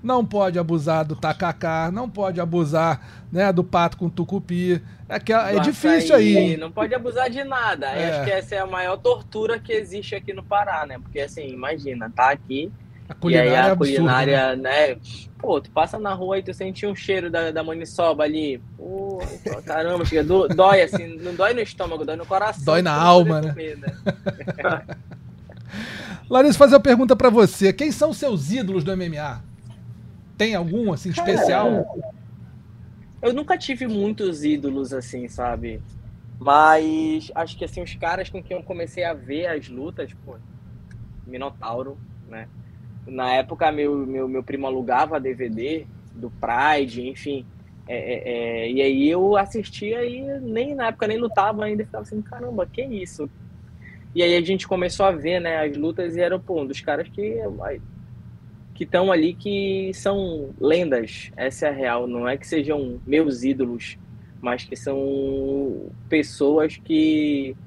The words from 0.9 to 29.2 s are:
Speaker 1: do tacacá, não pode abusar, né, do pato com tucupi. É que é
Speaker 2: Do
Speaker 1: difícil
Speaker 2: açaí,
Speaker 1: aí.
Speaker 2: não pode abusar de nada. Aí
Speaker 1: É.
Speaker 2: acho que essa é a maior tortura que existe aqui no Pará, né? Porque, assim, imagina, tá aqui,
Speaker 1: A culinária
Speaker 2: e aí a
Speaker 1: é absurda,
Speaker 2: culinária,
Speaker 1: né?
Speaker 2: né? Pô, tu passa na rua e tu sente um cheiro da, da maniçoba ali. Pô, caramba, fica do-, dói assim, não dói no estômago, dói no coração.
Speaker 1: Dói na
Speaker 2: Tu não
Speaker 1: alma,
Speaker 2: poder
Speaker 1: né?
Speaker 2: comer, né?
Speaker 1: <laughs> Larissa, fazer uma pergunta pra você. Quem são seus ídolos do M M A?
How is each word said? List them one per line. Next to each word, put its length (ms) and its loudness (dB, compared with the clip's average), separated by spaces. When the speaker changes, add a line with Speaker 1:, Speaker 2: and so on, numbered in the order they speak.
Speaker 1:
do 100 -4
tacacá, 760 -2
não 160 -6
pode 320 -2
abusar, 920 0
né, 220 2
do 100 2
pato 320 2
com 140 -4
tucupi. 720 -2
É 120 -4
que 120 -4
é 220 2
Speaker 2:
Do 80 4
Speaker 1:
difícil 540 4
Speaker 2:
açaí, 220 8
Speaker 1:
aí. 200 4
Speaker 2:
não 140 -8
pode 220 -2
abusar 360 -2
de 140 -6
nada. 460 -2
Aí 120 -2
Speaker 1:
É. 80 0
Speaker 2:
acho 160 -2
que 60 0
essa 240 -4
é 40 -2
a 80 -2
maior 300 -2
tortura 600 0
que 120 -10
existe 440 -4
aqui 180 -10
no 100 -12
Pará, 420 0
né? 140 -14
Porque, 220 -10
assim, 260 -8
imagina, 640 -8
tá 180 4
aqui, 400 -6
Speaker 1:
A 60 -14
culinária 360 4
Speaker 2:
e 40 6
aí 20 6
a 120 6
Speaker 1:
é 40 6
absurda, 240 2
Speaker 2:
culinária, 640 4
Speaker 1:
né? 380 4
Speaker 2:
né? 20 -18
Pô, 220 0
tu 100 -20
passa 260 0
na 160 -4
rua 260 -2
e 40 -8
tu 100 -10
sente 320 -8
um 80 -2
cheiro 380 -2
da, 200 0
da 120 -2
maniçoba 600 0
ali. 380 -2
Pô, 440 -8
caramba, 400 -2
fica 180 2
do-, 260 6
dói 320 8
assim, 360 0
não 160 -8
dói 200 2
no 80 0
estômago, 420 -6
dói 140 -4
no 80 -10
coração. 400 -2
Speaker 1:
Dói 160 4
na 120 2
Speaker 2:
Tu 60 2
não 80 6
Speaker 1:
alma, 340 8
Speaker 2:
poder 60 -2
Speaker 1:
né? 60 -2
Speaker 2:
comer, 240 -8
né? 1120 -4
Speaker 1:
<laughs> 80 -10
Larissa, 280 8
fazer 180 12
uma 60 12
pergunta 340 6
pra 140 6
você. 420 6
Quem 200 -2
são 200 2
seus 400 -2
ídolos 320 0
do 80 -2
M 140 -4
M 120 -6
A? 240 -8